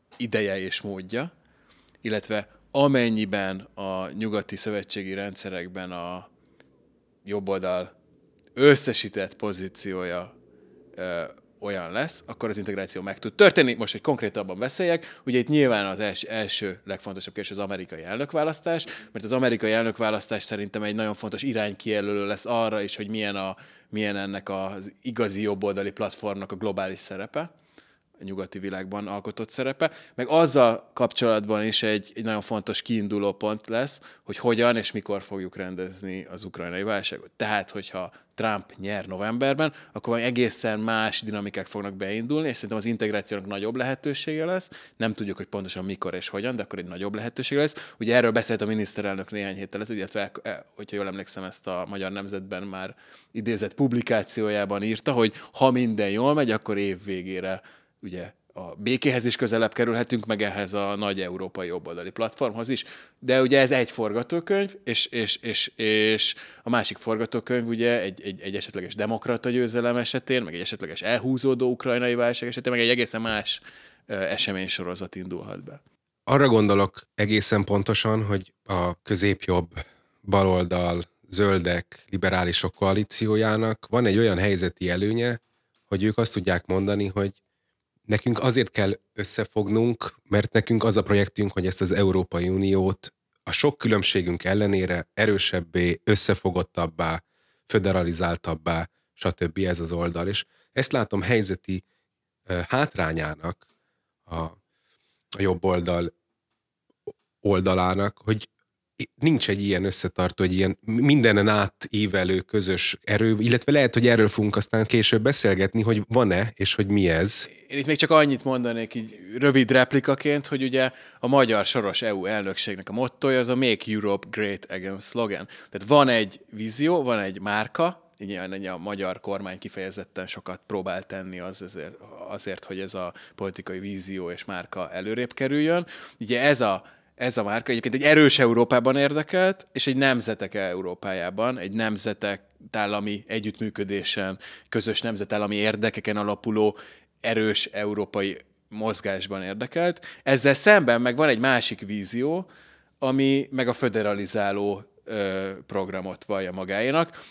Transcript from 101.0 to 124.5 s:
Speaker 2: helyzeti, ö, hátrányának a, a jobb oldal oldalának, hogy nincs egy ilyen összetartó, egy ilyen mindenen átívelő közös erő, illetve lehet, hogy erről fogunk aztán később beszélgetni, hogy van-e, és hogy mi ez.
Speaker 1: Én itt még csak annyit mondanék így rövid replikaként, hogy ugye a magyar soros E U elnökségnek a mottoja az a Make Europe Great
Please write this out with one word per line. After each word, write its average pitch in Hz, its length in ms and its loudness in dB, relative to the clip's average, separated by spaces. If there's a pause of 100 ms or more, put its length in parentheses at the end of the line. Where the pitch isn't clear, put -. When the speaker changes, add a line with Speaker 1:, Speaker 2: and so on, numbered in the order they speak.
Speaker 2:
helyzeti, 98 640 0 (640)
ö, 90 220 -2
hátrányának 80 1000 -4 (580)
a, 85 120 -10
a - 1040 -14
jobb 92 260 2
oldal 87 500 2 (1300)
oldalának, 95 840 2
hogy 110 240 -2 (640)
nincs 143 340 2
egy 101 140 0
ilyen 98 220 0
összetartó, 92 600 0
egy 90 80 2
ilyen 95 280 2
mindenen 113 680 4
átívelő 98 920 2
közös 92 640 0
erő, 110 360 4
illetve 120 340 4
lehet, 135 220 6
hogy 120 120 6
erről 110 220 8
fogunk 104 280 2
aztán 110 300 2
később 110 360 4
beszélgetni, 104 600 4
hogy 107 260 2
van-e, 110 460 4
és - 200 0
hogy 104 120 2
mi 101 220 4
ez. 82 400 4 (200)
Speaker 1:
Én 139 100 -6
itt 135 80 -2
még 151 100 2
csak 156 140 4
annyit 147 340 6
mondanék 120 500 -2
így 110 240 -8 (200)
rövid 131 320 6
replikaként, 135 760 2
hogy 131 160 -4
ugye 131 280 0 (300)
a 127 60 -4
magyar 117 380 6
soros 101 380 0
E 110 120 0
U 92 120 -4
elnökségnek 98 600 -4
a 98 40 -8
mottoja 127 460 0
az 120 100 0
a 127 60 2
Make 120 380 2
Europe 101 380 0
Great 101 400 -4